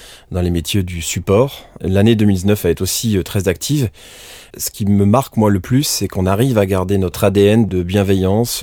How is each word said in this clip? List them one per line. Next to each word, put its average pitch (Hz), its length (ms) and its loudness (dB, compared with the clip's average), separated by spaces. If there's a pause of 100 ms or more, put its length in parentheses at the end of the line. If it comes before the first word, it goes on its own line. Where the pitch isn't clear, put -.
(320)
dans 92 100 -2
les 87 80 0
métiers 87 340 -2
du 87 180 -8
support. 101 600 -2 (180)
L'année 101 360 2
deux 107 100 2
mille 98 120 2
dix-neuf 101 260 0
va 87 80 2
être 80 100 -6
aussi, 101 360 -2
euh, 85 60 -2
très 95 240 -4
active. 135 420 -2 (680)
Ce - 140 -10
qui - 140 -8
me 101 200 2
marque, 117 320 0
moi, 107 120 4
le 98 100 2
plus, 131 240 0
c'est - 240 -4
qu'on 92 180 -4
arrive 110 320 0
à 101 80 4
garder 95 320 -2
notre 90 260 -2
A 101 60 4
D 101 140 4
N 107 240 4
de 90 160 -2
bienveillance, 98 800 0